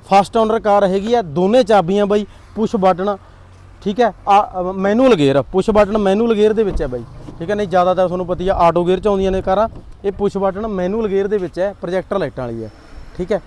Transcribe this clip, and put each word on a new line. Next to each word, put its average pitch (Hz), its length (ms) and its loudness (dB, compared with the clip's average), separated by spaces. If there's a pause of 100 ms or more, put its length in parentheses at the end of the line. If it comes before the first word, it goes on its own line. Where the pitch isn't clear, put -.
(100)
ਫਸਟ 196 260 4
ਓਨਰ 226 240 2
ਕਾਰ 202 240 2
ਹੈਗੀ 196 300 0
ਆ, 233 80 2
ਦੋਨੇ 185 400 2
ਚਾਬੀਆਂ 202 440 2
ਬਾਈ, 208 200 0 (280)
ਪੁਸ਼ 220 220 -2
ਬਟਨ, 185 400 0 (680)
ਠੀਕ 202 180 -4
ਹੈ। 214 120 2 (160)
ਆ, 202 120 6 (200)
ਅ, 180 120 -4
ਮੈਨੂਅਲ 208 420 2
ਗੇਅਰ, 139 280 2
ਪੁਸ਼ 190 280 -2
ਬਟਨ 208 280 2
ਮੈਨੂਅਲ 214 360 2
ਗੇਅਰ 214 180 4
ਦੇ 220 100 0
ਵਿੱਚ 180 200 -2
ਹੈ 147 40 -4
ਬਾਈ, 123 160 -8 (360)
ਠੀਕ 165 120 -8
ਹੈ। 208 40 -2
ਨਹੀਂ 208 140 -4
ਜ਼ਿਆਦਾਤਰ 180 380 2
ਤੁਹਾਨੂੰ 180 200 -4
ਪਤਾ 175 160 -6
ਹੀ 180 60 -2
ਆ, 190 60 0
ਆਟੋ 175 300 2
ਗੇਅਰ 185 160 0
'ਚ 208 60 -6
ਆਉਂਦੀਆਂ 190 260 0
ਨੇ 190 100 -2
ਕਾਰਾਂ, 196 260 0 (360)
ਇਹ 196 80 -2
ਪੁਸ਼ 196 240 -4
ਬਟਨ 196 300 -4
ਮੈਨੂਅਲ 202 420 -2
ਗੇਅਰ 196 200 0
ਦੇ 208 100 -2
ਵਿੱਚ 180 200 -6
ਹੈ, 196 220 -2
ਪ੍ਰੋਜੈਕਟਰ 185 380 -4
ਲਾਈਟਾਂ 135 260 -6
ਵਾਲੀ 113 200 -8
ਹੈ, 107 60 -14 (460)
ਠੀਕ 180 160 -4
ਹੈ। 185 140 0